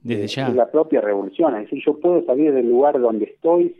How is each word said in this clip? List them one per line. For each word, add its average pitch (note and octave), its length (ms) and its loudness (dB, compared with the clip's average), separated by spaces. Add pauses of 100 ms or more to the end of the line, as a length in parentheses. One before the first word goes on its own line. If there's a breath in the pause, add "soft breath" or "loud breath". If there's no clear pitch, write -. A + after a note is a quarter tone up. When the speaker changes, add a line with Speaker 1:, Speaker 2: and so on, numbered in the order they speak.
Speaker 1:
Desde A2+ 220 -4
Speaker 2:
Eh, - 20 -10
Speaker 1:
ya. C3+ 220 -6
Speaker 2:
es A#2+ 60 -2
la A#2+ 140 2
propia D3 300 0
revolución, G#2 560 -2
es G#2 80 -8
decir, C3 220 -10
yo D3+ 140 0
puedo F3 260 0
salir C#3+ 260 2
del B2+ 160 0
lugar C3+ 320 2
donde A2 260 0
estoy, F3 540 0